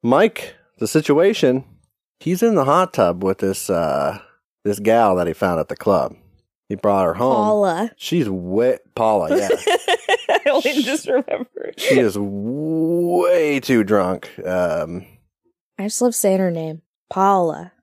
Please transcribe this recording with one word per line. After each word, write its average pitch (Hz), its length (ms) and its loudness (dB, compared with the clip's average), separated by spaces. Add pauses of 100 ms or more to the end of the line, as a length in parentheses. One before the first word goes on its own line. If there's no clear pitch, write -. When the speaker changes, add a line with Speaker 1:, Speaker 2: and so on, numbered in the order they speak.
Speaker 1:
Mike, 147 520 0 (260)
the 113 80 -2
situation, 151 760 2 (560)
he's 175 220 -2
in 226 140 2
the 135 100 2
hot 175 260 2
tub 90 320 0
with 95 140 -2
this, 95 320 -4
uh, 73 480 -2 (460)
this 104 140 -2
gal 107 380 4
that 87 100 0
he 82 60 -2
found 87 280 -2
at - 80 -4
the - 80 -8
club. 82 380 0 (540)
He 104 60 -6
brought 98 320 0
her 82 80 0
home. 123 220 0
Speaker 2:
Paula. 208 600 0
Speaker 1:
She's 151 320 -2
way, 98 520 0 (140)
Paula, 110 440 2
yeah. - 100 -2
Speaker 2:
<laughs> - 800 -2
I - 120 0 (100)
only 285 320 0
Speaker 1:
Sh- - 20 -2
Speaker 2:
just 277 240 -4
remembered. - 720 -6
Speaker 1:
She 494 220 2
is 101 200 0
way 160 1400 0
too 120 220 2
drunk. 95 460 0 (180)
Um, 87 600 -2 (720)
Speaker 2:
I 196 60 -6
just 214 180 -4
love 240 120 0
saying 190 260 0
her 185 100 0
name. 160 320 -8 (260)
Paula. 185 640 0 (100)